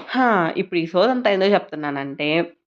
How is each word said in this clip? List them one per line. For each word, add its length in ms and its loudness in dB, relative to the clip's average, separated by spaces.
హా, 480 2
ఇప్పుడు 220 -2
ఈ 60 -2
సోదంతా 460 2
ఏందో 140 2
చెప్తున్నానంటే 1040 -2